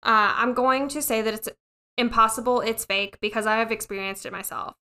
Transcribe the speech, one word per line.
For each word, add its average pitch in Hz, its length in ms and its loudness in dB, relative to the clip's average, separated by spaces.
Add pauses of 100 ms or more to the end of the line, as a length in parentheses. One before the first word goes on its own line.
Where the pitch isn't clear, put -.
Uh, 214 320 4
I'm 247 160 0
going 262 360 2
to 285 120 -6
say 226 220 0
that 214 100 -2
it's 220 160 -8 (480)
impossible, 233 640 2
it's 220 240 -2
fake, 196 360 -4
because 214 260 -2
I 220 100 2
have 226 160 0
experienced 196 540 -6
it - 60 -10
myself. - 420 -10 (240)